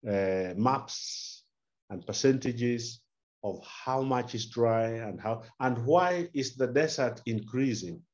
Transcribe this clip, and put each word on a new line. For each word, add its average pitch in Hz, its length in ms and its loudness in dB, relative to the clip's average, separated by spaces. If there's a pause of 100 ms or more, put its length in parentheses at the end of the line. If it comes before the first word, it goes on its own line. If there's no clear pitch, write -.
uh, 95 480 2
maps - 880 -2 (460)
and 92 160 -10
percentages 120 920 0 (420)
of 98 240 -6
how 131 340 -4
much 123 340 0
is 113 120 -4
dry 117 400 2
and 113 340 -6
how, 113 220 -2 (180)
and 123 240 0
why 175 480 4
is 135 240 -4
the 127 100 2
desert 131 600 2
increasing? 107 760 -2 (140)